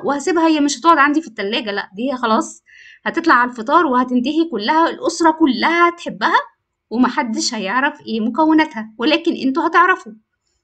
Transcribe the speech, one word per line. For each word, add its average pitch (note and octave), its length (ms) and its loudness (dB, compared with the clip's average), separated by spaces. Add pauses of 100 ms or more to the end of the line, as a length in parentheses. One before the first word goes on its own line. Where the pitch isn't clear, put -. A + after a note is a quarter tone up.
وهسيبها، D#4 440 0
هي D#4 120 2
مش C#4+ 200 0
هتقعد E4 180 4
عندي C#4+ 240 2
في - 60 -12
التلاجة، G#3+ 440 -6
لأ، G3+ 240 -6
دي B3 160 -4
هي B3 60 -6
خلاص A3 460 -2 (420)
هتطلع C#4+ 280 2
على B3 180 4
الفطار C#4+ 340 2
وهتنتهي B3+ 680 0
كلها، D4 380 0
الأسرة D#4+ 420 0
كلها D#4+ 580 2
هتحبها D4 500 -2 (500)
ومحدش B3 640 -2
هيعرف B3 480 -4
إيه A3 200 -6
مكوناتها، D4+ 760 0
ولكن D#4 380 0
انتوا C#4 320 -2
هتعرفوا. F4+ 440 2 (520)